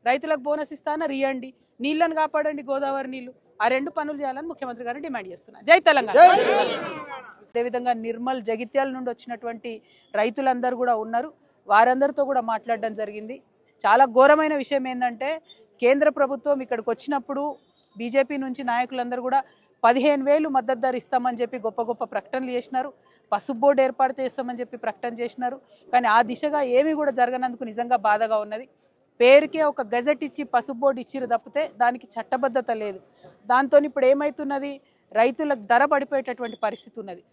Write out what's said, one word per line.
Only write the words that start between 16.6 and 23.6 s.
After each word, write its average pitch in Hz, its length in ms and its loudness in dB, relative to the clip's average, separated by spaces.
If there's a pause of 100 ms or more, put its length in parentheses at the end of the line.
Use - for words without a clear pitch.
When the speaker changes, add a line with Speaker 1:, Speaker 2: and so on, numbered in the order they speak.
Speaker 1:
ఇక్కడికి 226 300 -4
వచ్చినప్పుడు 277 480 -6 (580)
బీజేపీ 269 440 0
నుంచి 262 260 -10
నాయకులందరూ 247 580 -4
కూడా 269 100 0 (480)
పదిహేను 269 420 4
వేలు 311 280 2
మద్దతు 247 280 -2
ధర 254 180 -2
ఇస్తామని 240 380 -2
చెప్పి 240 260 -4
గొప్ప 220 220 -4
గొప్ప 240 140 -6 (120)
ప్రకటనలు 262 420 -6
చేసినారు. 254 340 -6 (420)
పసుపు 220 300 -6